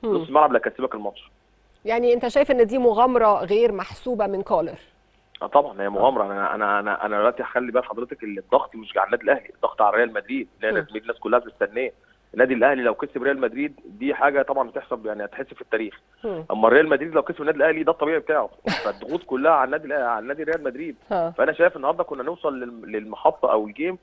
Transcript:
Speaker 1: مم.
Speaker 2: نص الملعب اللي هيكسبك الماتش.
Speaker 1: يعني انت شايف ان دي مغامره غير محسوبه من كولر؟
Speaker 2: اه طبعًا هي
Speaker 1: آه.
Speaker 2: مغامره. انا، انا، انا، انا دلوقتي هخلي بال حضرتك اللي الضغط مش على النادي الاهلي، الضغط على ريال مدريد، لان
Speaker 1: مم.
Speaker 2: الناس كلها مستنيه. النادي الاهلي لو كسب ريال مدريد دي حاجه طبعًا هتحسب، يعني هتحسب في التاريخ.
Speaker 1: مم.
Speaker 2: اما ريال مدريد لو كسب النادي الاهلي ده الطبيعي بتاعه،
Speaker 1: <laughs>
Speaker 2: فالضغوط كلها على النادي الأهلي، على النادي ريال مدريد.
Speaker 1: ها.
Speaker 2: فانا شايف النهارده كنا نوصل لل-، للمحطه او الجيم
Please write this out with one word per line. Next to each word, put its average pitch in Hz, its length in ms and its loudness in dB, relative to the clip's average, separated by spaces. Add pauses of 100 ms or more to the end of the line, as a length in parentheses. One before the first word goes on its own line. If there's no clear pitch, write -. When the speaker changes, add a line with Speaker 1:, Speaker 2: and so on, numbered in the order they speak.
Speaker 1:
مم. 220 140 0
Speaker 2:
نص 165 120 -2
الملعب 147 280 4
اللي - 100 6
هيكسبك 127 280 -4
الماتش. 104 360 -12 (540)
Speaker 1:
يعني 240 300 2
انت 247 140 -2
شايف 277 220 2
ان 247 160 6
دي 233 120 -2
مغامره 233 640 4
غير 214 280 2
محسوبه 208 540 -4
من 196 160 -4
كولر؟ 170 360 -2 (640)
Speaker 2:
اه 87 40 -8
طبعًا 135 360 2
هي 101 40 0
Speaker 1:
آه. 101 40 0
Speaker 2:
مغامره. 107 340 2
انا، 98 300 -2
انا، 104 260 0
انا، 107 260 -4
انا 107 120 -2
دلوقتي 117 240 2
هخلي 123 300 -4
بال 123 120 2
حضرتك 120 400 -10
اللي 101 160 -8
الضغط - 360 -2
مش 110 220 -10
على 95 80 2
النادي 120 180 -4
الاهلي، 127 300 0
الضغط - 280 -2
على 104 140 2
ريال 117 160 0
مدريد، 113 360 -8 (140)
لان 110 120 -2
Speaker 1:
مم. 107 120 -4 (100)
Speaker 2:
الناس 113 220 -8
كلها 120 280 0
مستنيه. 107 460 -4 (420)
النادي 131 200 2
الاهلي 131 280 2
لو 117 120 2
كسب 139 280 -8
ريال 139 180 0
مدريد 131 440 -4
دي 120 300 -6
حاجه 139 280 2
طبعًا 135 280 -2
هتحسب، 120 360 -8
يعني 104 180 -6
هتحسب 135 300 -12
في - 80 -20
التاريخ. 113 380 -6 (240)
Speaker 1:
مم. 185 260 -8
Speaker 2:
اما 110 180 4
ريال 143 200 8
مدريد 156 260 -2
لو 151 80 4
كسب - 180 -8
النادي 151 180 -2
الاهلي 160 240 2
ده 160 100 2
الطبيعي 160 260 0
بتاعه، 143 320 -2 (160)
Speaker 1:
<laughs> - 180 -6
Speaker 2:
فالضغوط 147 400 -6
كلها 135 280 2
على 139 140 4
النادي 151 200 -6
الأهلي، 143 180 -2
على 120 180 -2
النادي 143 200 -8
ريال 156 200 -4
مدريد. 143 340 -8 (140)
Speaker 1:
ها. 170 200 -2
Speaker 2:
فانا 156 220 0
شايف 170 240 2
النهارده 156 280 -2
كنا 135 180 -10
نوصل 143 380 -6
لل-، 117 320 -12
للمحطه 110 600 -2
او 107 140 0
الجيم 156 360 -8